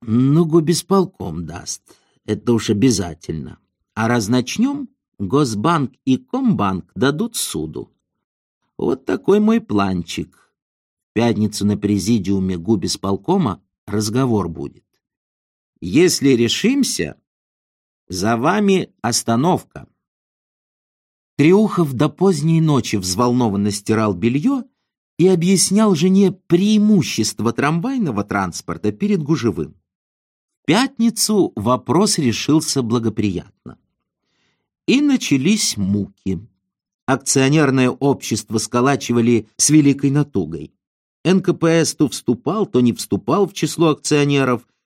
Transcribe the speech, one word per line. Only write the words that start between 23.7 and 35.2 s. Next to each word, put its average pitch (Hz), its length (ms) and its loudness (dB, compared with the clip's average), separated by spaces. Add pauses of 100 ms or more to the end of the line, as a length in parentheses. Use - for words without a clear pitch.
стирал 107 420 -2
белье 143 520 -2 (520)
и 170 100 4
объяснял 190 680 2
жене 190 360 4
преимущество 190 1200 0
трамвайного 165 720 -2
транспорта 98 680 -6
перед 190 320 -2
гужевым. 113 520 -2 (840)
В - 60 -10
пятницу 214 880 0
вопрос 127 640 0
решился 135 640 0
благоприятно. 107 960 -4 (1040)
И 247 160 4
начались 208 760 0